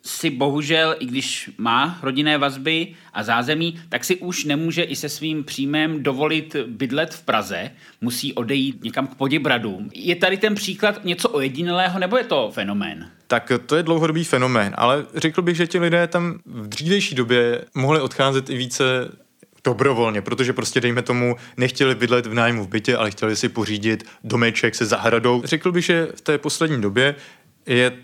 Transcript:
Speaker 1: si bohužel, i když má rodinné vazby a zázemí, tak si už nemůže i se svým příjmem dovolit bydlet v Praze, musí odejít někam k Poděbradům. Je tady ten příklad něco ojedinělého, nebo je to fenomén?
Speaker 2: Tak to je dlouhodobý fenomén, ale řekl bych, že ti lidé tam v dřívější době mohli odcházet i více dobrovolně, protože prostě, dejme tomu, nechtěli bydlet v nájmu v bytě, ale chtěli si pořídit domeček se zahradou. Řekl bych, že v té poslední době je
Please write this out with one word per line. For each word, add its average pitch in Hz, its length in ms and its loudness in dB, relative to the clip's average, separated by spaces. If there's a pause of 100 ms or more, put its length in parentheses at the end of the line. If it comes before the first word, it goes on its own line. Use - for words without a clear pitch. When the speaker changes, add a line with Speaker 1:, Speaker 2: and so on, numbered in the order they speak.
Speaker 1:
si - 240 -4
bohužel, 147 680 0
i 131 60 -6
když - 520 -6
má 127 440 0
rodinné 147 360 2
vazby 143 500 0 (260)
a 107 100 -6
zázemí, 151 560 0 (100)
tak - 140 -4
si 185 120 2
už 180 300 -6
nemůže 160 380 0
i 139 120 -4
se 147 140 -6
svým 156 340 -4
příjmem 151 600 -2
dovolit 151 520 -2 (120)
bydlet 135 460 -2
v - 80 -18
Praze, 101 500 -2 (300)
musí 120 320 -4
odejít 131 500 -2
někam 135 240 -4
k - 80 -14
Poděbradům. 123 760 0
Je 127 220 -2
tady 190 220 2
ten 214 180 2
příklad 202 500 -2
něco 170 240 0
ojedinělého, 175 720 0
nebo 185 180 0
je 247 60 2
to 131 300 0
fenomén? 92 560 -4 (180)
Speaker 2:
Tak 123 240 0 (140)
to 151 100 0
je 175 80 2
dlouhodobý 160 400 2
fenomén, 123 540 2
ale 131 280 2 (100)
řekl 165 260 0
bych, 175 160 2
že 170 100 2
ti 180 120 0
lidé 170 280 4
tam 170 380 -2
v 107 220 -10
dřívější 160 480 0
době 120 460 4 (140)
mohli 139 260 4
odcházet 135 480 0
i 135 80 -4
více 123 260 -2 (800)
dobrovolně, 120 580 2
protože 120 320 -2
prostě, 117 280 0
dejme 120 200 0
tomu, 123 340 0 (220)
nechtěli 127 380 2
bydlet 120 300 2
v 110 80 -8
nájmu 117 300 2
v 92 40 -6
bytě, 110 300 0
ale 107 140 0
chtěli 110 240 0
si 131 140 0
pořídit 107 540 -2 (200)
domeček 117 520 2
se 120 100 0
zahradou. 117 600 4
Řekl 165 260 0
bych, 175 140 2
že 170 300 2
v - 60 -20
té 151 160 2
poslední 151 440 0
době 123 340 4 (500)
je 123 260 4 (120)